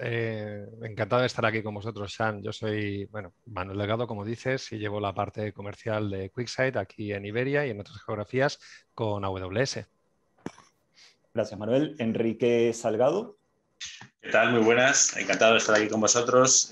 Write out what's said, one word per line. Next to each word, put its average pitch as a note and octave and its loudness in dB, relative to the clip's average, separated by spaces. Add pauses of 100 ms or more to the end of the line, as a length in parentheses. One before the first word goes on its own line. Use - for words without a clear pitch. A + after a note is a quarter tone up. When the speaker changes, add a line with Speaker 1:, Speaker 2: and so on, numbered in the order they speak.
Speaker 1:
Eh, A2 -6 (160)
encantado A2 0
de B2 2
estar A#2 -2
aquí A2 2
con G#2 -6
vosotros, G2+ -8
Shan. G#2+ -2
Yo G#2+ -8
soy, G#2 -4
bueno, G2+ -14 (120)
Manuel G2 -8
Delgado, A2 -2
como G#2 -8
dices, B2+ -6
y A2 -8
llevo G#2 -4
la G2+ -4
parte G2+ -6
comercial G#2 -6
de G2 -6
QuickSight B2+ -2
aquí G#2 -6
en G2+ -6
Iberia C3+ -2
y - -6
en G#2 -8
otras - -14
geografías A#2 -2 (360)
con G#2 -2
A - -2
W F#2+ -2
S. C3 -4 (1500)
Speaker 2:
Gracias, G#2 -4
Manuel. C3 0
Enrique A2+ 2
Salgado. B2 0 (840)
Speaker 3:
¿Qué - -14
tal? A2+ 6
Muy A2+ 6
buenas. B2 6
Encantado G#2 6
de A2 6
estar G#2+ 4
aquí G#2+ 4
con G#2+ 0
vosotros. B2 4